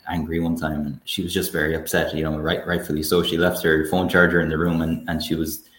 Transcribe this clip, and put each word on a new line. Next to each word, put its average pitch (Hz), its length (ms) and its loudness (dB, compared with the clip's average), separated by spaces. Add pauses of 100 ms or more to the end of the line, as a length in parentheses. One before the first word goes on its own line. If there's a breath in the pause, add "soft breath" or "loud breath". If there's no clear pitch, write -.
angry 82 320 -2
one 82 160 0
time, 78 300 -2
and 71 180 -8
she - 180 -6
was 85 100 -4
just - 200 -2
very 80 220 0
upset, 80 400 -2
you 80 80 0
know, 78 160 -2
right-, 82 280 -2
rightfully 85 360 -2
so. 87 200 2
She 82 140 0
left 87 260 2
her 78 260 4
phone 92 200 0
charger 87 320 4
in 80 80 0
the 78 100 -2
room, 82 240 2
and, 82 260 -2
and 80 140 -2
she - 120 -2
was, 80 340 -4 (100)